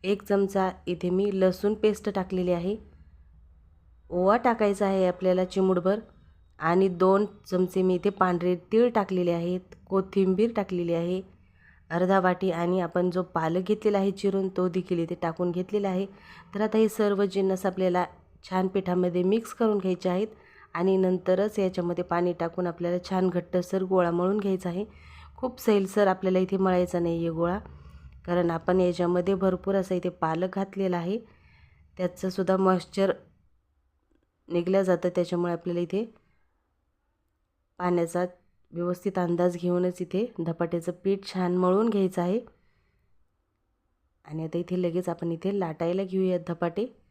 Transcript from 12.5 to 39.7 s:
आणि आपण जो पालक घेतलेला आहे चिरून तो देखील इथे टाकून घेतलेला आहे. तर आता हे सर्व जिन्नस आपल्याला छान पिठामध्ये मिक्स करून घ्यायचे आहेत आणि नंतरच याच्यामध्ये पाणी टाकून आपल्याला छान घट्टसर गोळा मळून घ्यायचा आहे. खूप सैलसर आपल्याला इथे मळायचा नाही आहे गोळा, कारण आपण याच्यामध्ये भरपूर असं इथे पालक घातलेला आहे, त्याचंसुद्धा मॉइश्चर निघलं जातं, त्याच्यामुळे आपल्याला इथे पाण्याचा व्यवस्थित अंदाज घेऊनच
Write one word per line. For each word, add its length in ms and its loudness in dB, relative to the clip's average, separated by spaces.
आणि 300 0
आपण 300 0
जो 120 -2
पालक 460 -2
घेतलेला 300 2
आहे 120 0
चिरून 380 -2
तो 200 -2
देखील 300 -2
इथे 240 -4
टाकून 280 -2
घेतलेला 380 -2
आहे. 180 -2
तर 60 -4
आता 180 0
हे 100 4
सर्व 360 0
जिन्नस 420 0
आपल्याला 380 0
छान 180 0
पिठामध्ये 540 0
मिक्स 320 0
करून 240 0
घ्यायचे 300 -2
आहेत 200 -2
आणि 220 2
नंतरच 600 2
याच्यामध्ये 460 -2
पाणी 280 0
टाकून 340 -4
आपल्याला 320 -2
छान 180 2
घट्टसर 540 -2
गोळा 280 2
मळून 280 0
घ्यायचा 300 -2
आहे. 160 -4
खूप 240 -8
सैलसर 460 2
आपल्याला 320 2
इथे 180 0
मळायचा 420 2
नाही 200 0
आहे 100 -2
गोळा, 300 -2
कारण 260 0
आपण 300 2
याच्यामध्ये 540 2
भरपूर 400 0
असं 200 0
इथे 140 -2
पालक 460 -2
घातलेला 420 -2
आहे, 220 -4
त्याचंसुद्धा 580 -2
मॉइश्चर 560 2
निघलं 340 0
जातं, 260 2
त्याच्यामुळे 440 -2
आपल्याला 280 -4
इथे 240 -2
पाण्याचा 460 0
व्यवस्थित 460 -4
अंदाज 380 0
घेऊनच 440 0